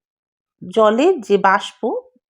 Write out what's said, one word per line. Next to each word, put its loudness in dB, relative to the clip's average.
জলের 2
যে -2
বাষ্প, -2